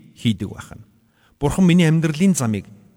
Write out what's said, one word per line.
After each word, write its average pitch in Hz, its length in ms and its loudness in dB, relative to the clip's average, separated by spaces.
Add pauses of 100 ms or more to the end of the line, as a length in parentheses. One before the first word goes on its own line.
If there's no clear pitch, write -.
(180)
хийдэг 104 320 -4
байх - 240 -18
нь. - 80 -20 (560)
Бурхан 143 240 -2
миний 175 240 4
амьдралын 160 480 0
замыг 110 320 -4 (300)